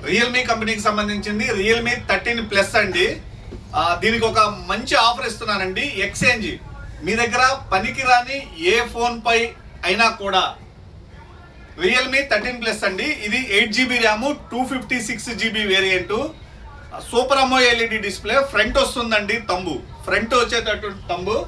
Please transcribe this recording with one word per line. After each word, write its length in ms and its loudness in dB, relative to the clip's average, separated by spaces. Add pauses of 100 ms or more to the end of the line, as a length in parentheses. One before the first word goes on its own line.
Realme 280 2 (120)
కంపెనీకి 360 0
సంబంధించింది 600 0 (120)
Realme 380 2 (140)
థర్టీన్ 420 0
ప్లస్ 300 2
అండి. 260 2 (720)
ఆ, 20 2 (220)
దీనికి 260 2
ఒక 100 2 (300)
మంచి 260 0 (120)
ఆఫర్ 220 0
ఇస్తున్నానండి, 540 -4 (220)
ఎక్స్చేంజ్. 420 0 (580)
మీ 160 0
దగ్గర 220 2 (300)
పనికిరాని 640 2 (360)
ఏ 20 4 (180)
ఫోన్ 240 0 (100)
పై 120 4 (480)
అయినా 200 4 (140)
కూడా 220 2 (1400)
Realme 380 2 (100)
థర్టీన్ 300 -2
ప్లస్ 280 -2
అండి. 200 -2 (160)
ఇది 160 0 (160)
ఎయిట్ 220 2
జీబీ 260 2
ర్యామ్, 200 2 (260)
టూ 100 -4 (100)
ఫిఫ్టీ 380 -4
సిక్స్ 200 -8 (120)
జీబీ 320 -2
వేరియంట్. 420 2 (960)
సూపర్ 340 4
అమో 140 4 (140)
ఎల్ఈడీ 340 0
డిస్‌ప్లే, 300 -2 (160)
ఫ్రంట్ 300 4
వస్తుందండి 540 0 (140)
తంబు, 240 -2 (320)
ఫ్రంట్ 340 0
వచ్చేటటువంటి 680 -2
తంబు. 260 -2 (100)